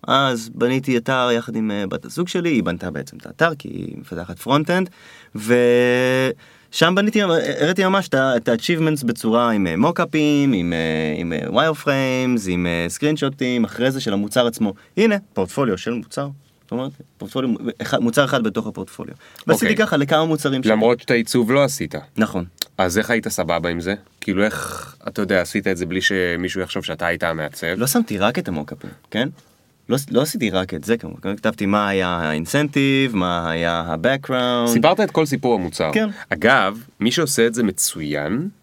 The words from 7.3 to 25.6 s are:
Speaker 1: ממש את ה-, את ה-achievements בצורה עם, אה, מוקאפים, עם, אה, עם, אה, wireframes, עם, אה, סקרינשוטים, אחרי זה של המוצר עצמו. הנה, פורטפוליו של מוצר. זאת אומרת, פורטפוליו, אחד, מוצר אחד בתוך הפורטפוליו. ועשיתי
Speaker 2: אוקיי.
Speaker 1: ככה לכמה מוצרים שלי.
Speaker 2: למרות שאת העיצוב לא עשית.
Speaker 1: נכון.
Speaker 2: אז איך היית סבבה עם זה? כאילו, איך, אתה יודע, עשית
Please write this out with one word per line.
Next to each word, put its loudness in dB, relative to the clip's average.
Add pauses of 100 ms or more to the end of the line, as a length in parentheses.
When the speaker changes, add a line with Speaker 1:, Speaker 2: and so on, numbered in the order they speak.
Speaker 1:
ממש 2
את -4
ה-, 4
את -2
ה-achievements 0
בצורה 2
עם, 2
אה, 0
מוקאפים, 2
עם, 0
אה, 0
עם, -4
אה, 0
wireframes, 0
עם, 0
אה, 0
סקרינשוטים, -2
אחרי 0
זה -6
של -2
המוצר 2
עצמו. -2 (240)
הנה, 4 (180)
פורטפוליו 0
של -6
מוצר. -6 (340)
זאת -14
אומרת, -6 (260)
פורטפוליו, -4 (320)
אחד, 0
מוצר 4
אחד 0
בתוך -2
הפורטפוליו. -12 (320)
ועשיתי 4
Speaker 2:
אוקיי. 2
Speaker 1:
ככה 0
לכמה 2
מוצרים 0
שלי. 4
Speaker 2:
למרות 4
שאת -4
העיצוב 2
לא 4
עשית. -4 (220)
Speaker 1:
נכון. 0 (320)
Speaker 2:
אז 2
איך 0
היית 0
סבבה -2
עם -4
זה? -2 (260)
כאילו, 0
איך, -6 (120)
אתה -6
יודע, 2
עשית -2